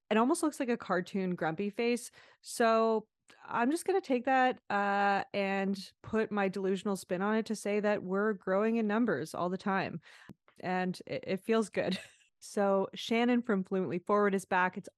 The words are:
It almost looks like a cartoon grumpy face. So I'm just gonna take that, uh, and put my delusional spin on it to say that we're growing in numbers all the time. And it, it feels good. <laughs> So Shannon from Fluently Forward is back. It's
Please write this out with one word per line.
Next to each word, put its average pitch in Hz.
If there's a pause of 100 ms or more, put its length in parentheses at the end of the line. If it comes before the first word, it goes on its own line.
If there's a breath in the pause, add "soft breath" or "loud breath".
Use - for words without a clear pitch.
It 214
almost 247
looks 302
like 240
a 233
cartoon 185
grumpy 170
face. 240 (320 loud breath)
So 226 (420)
I'm 240
just 330
gonna 381
take 254
that, 262 (120)
uh, 202 (100)
and 196 (240)
put -
my 202
delusional 190
spin 180
on 214
it 220
to 220
say 208
that 208
we're 196
growing 202
in 220
numbers 202
all 175
the 185
time. 185 (600 loud breath)
And 185
it, -
it 190
feels 220
good. 185
<laughs> - (380 loud breath)
So 196
Shannon 240
from 196
Fluently 180
Forward 202
is 190
back. 185
It's -